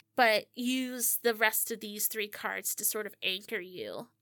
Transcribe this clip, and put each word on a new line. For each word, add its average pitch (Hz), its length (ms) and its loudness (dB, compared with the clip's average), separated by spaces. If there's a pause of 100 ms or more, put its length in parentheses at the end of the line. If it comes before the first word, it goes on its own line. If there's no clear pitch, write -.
(140)
but 220 300 6 (100)
use 254 680 0
the 233 120 4
rest 214 360 2
of 220 100 -4
these 208 260 -4
three 214 220 -2
cards 190 460 -4
to 208 100 -4
sort 214 220 0
of 190 160 -10
anchor 190 380 -4
you 175 480 -10 (140)